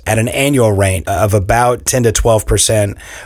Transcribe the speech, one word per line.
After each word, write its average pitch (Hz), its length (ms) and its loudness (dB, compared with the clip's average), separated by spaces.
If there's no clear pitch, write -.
at 110 140 0
an 113 80 0
annual 131 440 2
rate 95 360 0
of 98 260 0
about 117 520 0
ten 127 180 0
to 110 80 2
twelve - 340 0
percent 104 540 0